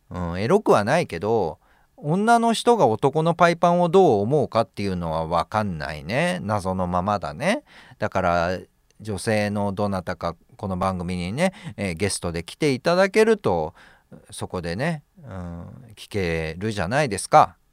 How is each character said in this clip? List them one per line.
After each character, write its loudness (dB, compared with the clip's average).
う -10
ん、 -4
エ -2
ロ 4
く 2
は 4
な 2
い -2
け -8
ど、 -2
女 2
の 2
人 2
が 4
男 2
の 2
パ 4
イ 0
パ 2
ン 4
を 2
ど 6
う 2
思 0
う -4
か 0
っ 0
て -10
い -2
う -2
の -4
は -2
分 0
か 0
ん -4
な -6
い -12
ね。 -2
謎 -2
の -2
ま 0
ま 0
だ -8
ね。 -2
だ -2
か -2
ら、 2
女 -8
性 0
の -2
ど -2
な -4
た -6
か -4
こ -8
の -4
番 -2
組 -4
に -4
ね、 0
え -4
ー、 -6
ゲ 0
ス -6
ト -6
で -4
来 -14
て 0
い -2
た 0
だ 4
け 4
る 2
と、 -2
そ -10
こ -6
で -4
ね、 -4
う -20
ん、 -10
聞 -20
け -2
る -4
じ -6
ゃ -2
な 0
い -2
で -4
す -8
か。 6